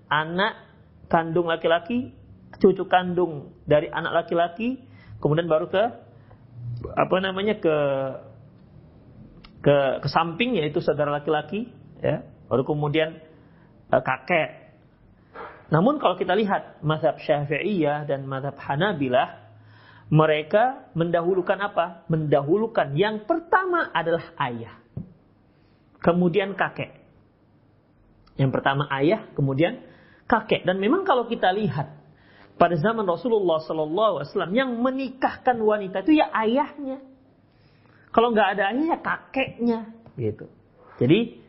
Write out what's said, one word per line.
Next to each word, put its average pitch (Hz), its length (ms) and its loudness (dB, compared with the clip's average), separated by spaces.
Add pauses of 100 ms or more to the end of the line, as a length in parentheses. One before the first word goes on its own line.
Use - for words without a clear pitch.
(120)
anak 170 480 0 (480)
kandung 165 400 2
laki-laki, 170 640 0 (480)
cucu 185 260 4
kandung 180 800 0
dari 151 240 4
anak 165 380 -2
laki-laki, 175 580 -2 (400)
kemudian 156 240 2
baru 160 240 0
ke, 196 120 2 (1120)
apa 143 240 2
namanya, 196 400 -2
ke, 160 180 0 (1900)
ke, 143 120 6 (280)
ke 143 80 -4
samping, 170 480 0
yaitu 151 240 -2
saudara 147 260 0
laki-laki, 151 640 -4 (320)
ya, 131 240 -2 (240)
baru 131 160 2
kemudian, 151 560 -2 (640)
eh, 131 140 4
kakek. - 720 -4 (960)
Namun 208 260 4
kalau 180 220 0
kita 185 160 0
lihat 196 480 -2
mazhab 156 400 0
Syafi'iyah 147 840 -2
dan 139 220 -6
mazhab 135 320 -8
Hanabilah, 143 840 0 (680)
mereka 156 840 2
mendahulukan 175 640 0
apa? 185 540 -4
Mendahulukan 156 840 2
yang 214 300 0
pertama 349 720 0
adalah 165 480 -2
ayah, 117 320 -6 (1300)
kemudian 180 560 2
kakek. 147 400 -6 (1300)
Yang 135 160 0
pertama 139 480 0
ayah, 160 400 0
kemudian 139 440 0 (440)
kakek. 220 400 0
Dan 185 160 0
memang 302 240 0
kalau 247 240 0
kita 202 240 0
lihat, 165 480 -4 (520)
pada 170 240 2
zaman 214 280 0
Rasulullah 185 560 0
sallallahu 160 600 -2
alaihi 143 80 -8
wasallam 175 240 -4
yang 262 240 0
menikahkan 262 800 -2
wanita 202 480 0
itu 302 160 6
ya 302 120 0
ayahnya. 269 680 -2 (1120)
Kalau 233 160 4
nggak 208 280 2
ada 196 160 0
ayahnya, 311 280 0
kakeknya, 226 880 -4 (280)
gitu. 110 320 -6 (520)
Jadi 175 480 2